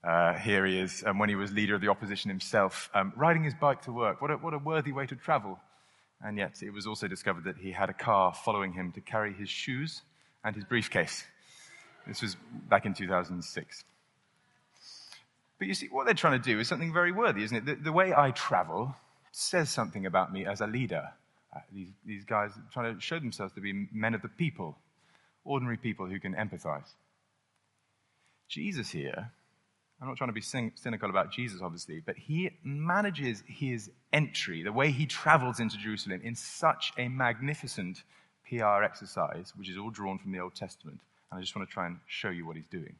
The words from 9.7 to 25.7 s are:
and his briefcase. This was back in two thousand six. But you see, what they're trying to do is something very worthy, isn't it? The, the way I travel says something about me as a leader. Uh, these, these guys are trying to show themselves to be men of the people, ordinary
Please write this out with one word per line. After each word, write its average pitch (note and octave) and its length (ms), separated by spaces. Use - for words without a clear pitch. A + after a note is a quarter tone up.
and G#2+ 100
his G2+ 100
briefcase. G2+ 600
This - 160
was F#2+ 140
back G2+ 180
in G2+ 80
two G2 140
thousand F2+ 340
six. - 420
But F#3+ 100
you G3 60
see, - 140
what - 180
they're A3+ 80
trying C#3+ 260
to - 20
do A2+ 160
is A#2 100
something E3 220
very F3 220
worthy, F#3 300
isn't A2 120
it? A2+ 120
The, D3 80
the D3+ 180
way F#3 220
I C#3+ 160
travel G2 680
says E3 380
something G2 380
about F#2 260
me F#2+ 140
as G2+ 160
a G#2 40
leader. G#2+ 460
Uh, D#2+ 60
these, F#2+ 180
these G2+ 220
guys G#2 320
are G#2+ 160
trying A#2 220
to F2+ 40
show E3 200
themselves G#2+ 340
to - 80
be G2 320
men A2 220
of G2+ 80
the F#2+ 80
people, F#2 480
ordinary B2+ 320